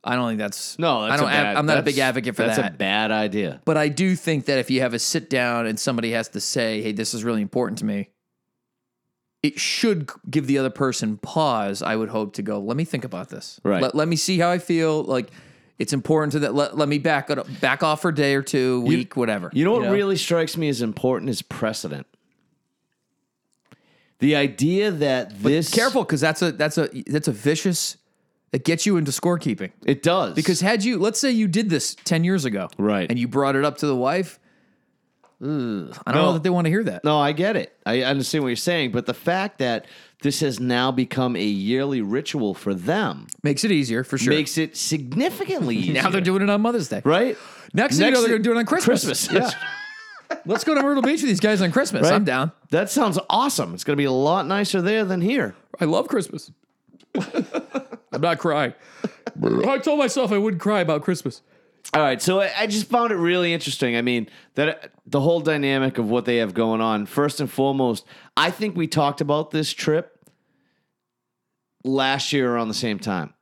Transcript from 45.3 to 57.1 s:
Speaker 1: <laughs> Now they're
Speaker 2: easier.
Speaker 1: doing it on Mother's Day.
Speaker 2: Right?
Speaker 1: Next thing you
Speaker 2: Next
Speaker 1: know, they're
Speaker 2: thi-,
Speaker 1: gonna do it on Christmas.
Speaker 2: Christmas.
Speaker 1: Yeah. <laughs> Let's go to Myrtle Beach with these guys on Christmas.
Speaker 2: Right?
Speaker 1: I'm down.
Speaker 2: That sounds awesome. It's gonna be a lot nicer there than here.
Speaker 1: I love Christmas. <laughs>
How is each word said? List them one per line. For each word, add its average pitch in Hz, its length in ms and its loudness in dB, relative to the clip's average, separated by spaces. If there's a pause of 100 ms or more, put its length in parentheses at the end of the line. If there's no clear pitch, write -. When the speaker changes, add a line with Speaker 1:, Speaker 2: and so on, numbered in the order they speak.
Speaker 1:
<laughs> - 0 -
Now 147 140 0
they're 190 80 4
Speaker 2:
easier. 190 100 2
Speaker 1:
doing 185 220 0
it 202 80 2
on 208 100 2
Mother's 226 280 0
Day. 104 160 -6
Speaker 2:
Right? 185 320 2 (380)
Speaker 1:
Next 254 240 2
thing 302 80 6
you - 60 4
Speaker 2:
Next 254 100 4
Speaker 1:
know, 233 60 4
they're - 0 - (100)
Speaker 2:
thi-, 220 40 0
Speaker 1:
gonna - 20 -2
do 233 80 2
it 226 60 2
on 233 80 0
Christmas. 277 380 2
Speaker 2:
Christmas. 196 480 0 (800)
Speaker 1:
Yeah. - 120 -6
<laughs> - 40 -12
Let's 208 180 -2
go 311 100 2
to 277 80 4
Myrtle 277 200 2
Beach 285 200 2
with 277 60 0
these 190 120 2
guys 214 200 4
on 175 120 2
Christmas. 233 320 2
Speaker 2:
Right? 165 100 6
Speaker 1:
I'm 202 100 4
down. 135 280 0 (180)
Speaker 2:
That 190 180 2
sounds 208 300 2 (100)
awesome. 208 460 0
It's 180 100 -12
gonna 143 120 0
be 143 80 2
a 131 80 2
lot 147 340 2
nicer 190 340 0
there 208 240 0
than 185 160 -2
here. 185 360 0 (240)
Speaker 1:
I 175 60 2
love 185 200 2
Christmas. - 460 -4 (320)
<laughs> - 300 -20